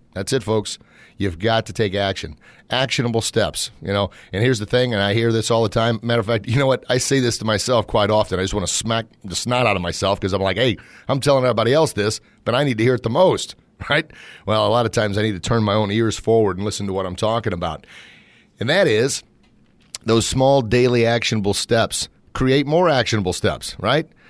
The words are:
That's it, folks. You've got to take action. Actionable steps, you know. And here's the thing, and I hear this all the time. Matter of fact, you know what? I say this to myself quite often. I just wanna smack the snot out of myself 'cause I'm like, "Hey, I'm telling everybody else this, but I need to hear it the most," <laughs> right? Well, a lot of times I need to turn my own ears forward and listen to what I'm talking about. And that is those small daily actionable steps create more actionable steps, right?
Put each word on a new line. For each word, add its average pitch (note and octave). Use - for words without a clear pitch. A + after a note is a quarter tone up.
That's F#2+
it, C3
folks. G#2+
You've F#2
got A2+
to F#2+
take G#2
action. G2
Actionable B2
steps, -
you F#2+
know. G2+
And G2+
here's B2+
the G2+
thing, B2+
and G2+
I G2+
hear A2+
this A2+
all A2+
the A2
time. A#2
Matter A#2
of G2+
fact, A2+
you A#2
know C#3
what? B2+
I B2+
say C#3
this B2
to A2
myself A2
quite G#2
often. G#2
I -
just G2
wanna F#2+
smack A2+
the F#2+
snot B2
out G#2
of F2+
myself F#2+
'cause F#2+
I'm F#2+
like, F#2+
"Hey, A#2+
I'm C3+
telling C#3
everybody A#2
else D#3
this, G#2
but A2+
I C#3
need B2+
to A2
hear B2+
it A#2+
the A2+
most," D3
<laughs> -
right? D#3
Well, G#2+
a G#2
lot A#2+
of A2
times G#2+
I G#2+
need G#2+
to F2+
turn A2
my G#2
own G#2
ears A2
forward A2
and G2+
listen G2+
to F#2+
what F#2+
I'm F2+
talking A2
about. E2+
And G#2+
that F#3
is A#2+
those A2+
small C3+
daily B2
actionable A2
steps -
create C3
more E3
actionable G#2+
steps, -
right? C#3+